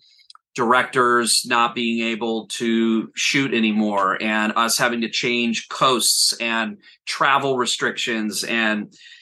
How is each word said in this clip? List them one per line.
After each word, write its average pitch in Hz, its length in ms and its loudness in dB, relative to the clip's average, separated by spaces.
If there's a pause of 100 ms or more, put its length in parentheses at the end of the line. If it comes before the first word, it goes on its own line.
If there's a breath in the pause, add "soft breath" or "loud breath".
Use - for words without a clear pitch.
(560 soft breath)
directors 120 880 2
not 120 300 0
being 117 320 -2
able 113 400 -4
to 113 680 0
shoot - 400 0
anymore, 104 680 2
and 107 360 0
us 113 220 2
having 120 220 0
to 113 80 -2
change 120 600 -2
coasts - 720 2
and 113 360 -2 (300 soft breath)
travel 139 500 2
restrictions 113 880 -2
and 107 480 -2 (300 loud breath)